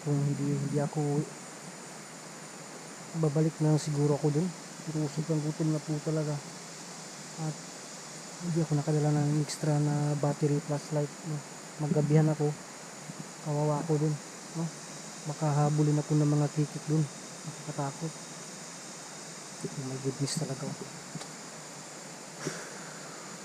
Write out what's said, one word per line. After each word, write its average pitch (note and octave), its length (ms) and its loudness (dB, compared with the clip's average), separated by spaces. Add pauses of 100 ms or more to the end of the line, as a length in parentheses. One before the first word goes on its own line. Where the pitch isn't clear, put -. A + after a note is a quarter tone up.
kung C#3+ 160 4
hindi, C#3+ 320 2
hindi C#3 320 2
ako, C#3+ 400 2 (2000)
babalik D#3 400 4
na D3+ 80 8
lang D3+ 80 8
siguro D3 400 4
ako D3 160 4
dun. E3+ 160 4 (320)
Pero D#3 320 0
sobrang D#3 320 2
gutom D#3 240 2
na D3+ 80 2
po D3+ 240 -2
talaga. D3+ 320 2 (1040)
At D#3 160 -2 (880)
hindi E3+ 240 2
ako D3 160 4
nakadala D3+ 320 4
ng D3 320 4
extra D3+ 320 2
na D3 400 4
battery C#3+ 400 4
flashlight, D3 540 -2 (180)
no? D3+ 80 -4 (480)
Maggabihan D3+ 480 6
ako. D3+ 160 4 (960)
Kawawa D3+ 400 2
ako D#3 160 4
dun, D3+ 140 4 (420)
no? E3 80 0 (640)
Baka D3+ 240 -2
habulin D3 480 6
ako D3+ 160 4
ng D3+ 80 8
mga D3 220 6 (100)
kikik D3 320 0
dun. D#3 160 4 (400)
Nakakatakot. D3 640 -6 (1600)
Oh C#3 200 -6
my C3 160 -4
goodness C3+ 400 -2
talaga. C#3 240 -4 (2750)